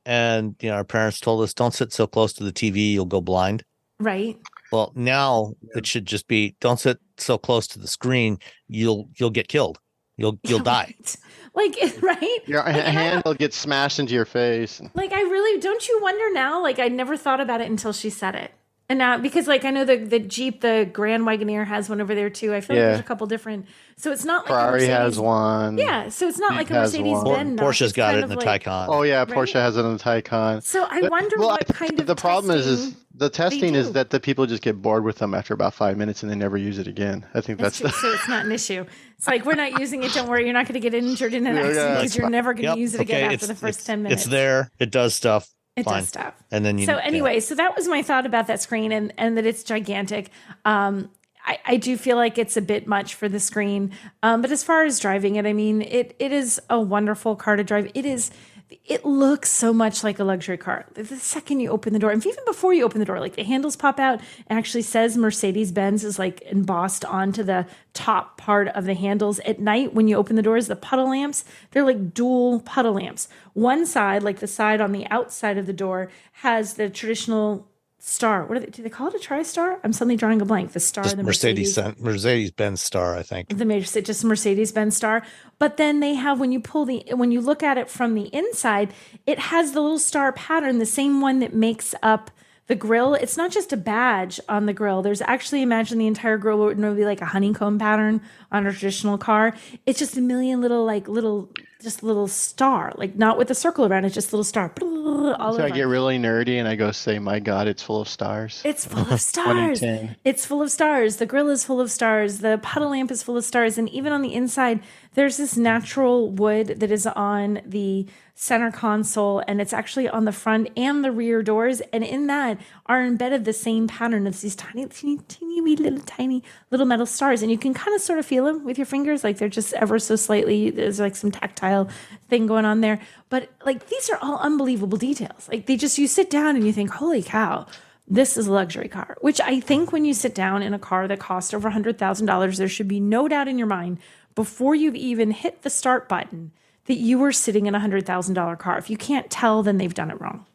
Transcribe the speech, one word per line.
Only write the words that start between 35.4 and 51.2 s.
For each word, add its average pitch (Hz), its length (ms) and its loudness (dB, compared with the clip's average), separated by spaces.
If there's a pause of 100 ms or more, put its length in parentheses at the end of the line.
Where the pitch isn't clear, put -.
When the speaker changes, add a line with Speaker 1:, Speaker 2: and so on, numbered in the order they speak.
Speaker 3:
about 101 180 0
five 98 240 0
minutes 104 260 -4
and 107 80 -6
they 104 60 -4
never 101 220 -2
use 98 200 -4
it 92 100 -8
again. 98 440 -6
I 113 80 -2
think 104 200 -6
Speaker 2:
That's - 180 0
Speaker 3:
that's 233 200 -2
Speaker 2:
true. 453 120 0
Speaker 3:
the - 20 2
<laughs> - 0 -
Speaker 2:
So 208 60 -2
it's - 100 -4
not 240 160 -2
an 214 80 -4
issue. 190 320 -6 (320)
It's - 100 -8
like, 247 200 0
"We're 311 80 2
not 277 260 -2
using 262 220 -4
it. 262 100 -2
Don't 254 160 -2
worry. 240 160 2
You're 240 80 0
not 247 140 0
gonna 247 140 -6
get 226 120 0
injured 240 400 -2
in 247 140 0
an 254 80 0
Speaker 3:
Yeah, - 80 0
yeah. 143 60 2
Speaker 2:
accident 285 280 2
'cause 262 100 2
Speaker 1:
It's 208 100 -4
Speaker 2:
you're 240 80 2
Speaker 1:
fine. 233 80 0
Speaker 2:
never 240 200 0
gonna 220 180 -2
Speaker 1:
Yep. 165 60 0
Speaker 2:
use 233 180 -2
it 226 60 -2
again 143 240 0
Speaker 1:
Okay, - 0 -
Speaker 2:
after 139 120 0
Speaker 1:
it's, - 100 -6
Speaker 2:
the 220 80 -6
first 214 240 -6
Speaker 1:
it's, - 80 -16
Speaker 2:
ten 214 140 -2
Speaker 1:
it's - 20 -4
Speaker 2:
minutes." 143 240 0
Speaker 1:
there. 135 520 2
It 123 120 -2
does 120 240 2
stuff. 107 340 2 (260)
Speaker 2:
It 247 100 -4
Speaker 1:
Fine. 98 160 -2
Speaker 2:
does 90 80 -4
stuff. - 260 -10 (160)
Speaker 1:
And 107 160 0
then 104 100 2
you, 101 80 -2
Speaker 2:
So 294 120 2
Speaker 1:
yeah. - 60 -2
Speaker 2:
anyway, 285 380 0
so 247 140 -4
that 349 200 0
was 349 140 -4
my 302 140 0
thought 262 240 0
about 226 220 0
that 202 120 -2
screen 220 320 -4
and, 214 240 -2
and 226 220 0
that 220 80 0
it's 226 180 -2
gigantic. 202 640 -4 (380)
Um, 202 420 2 (380)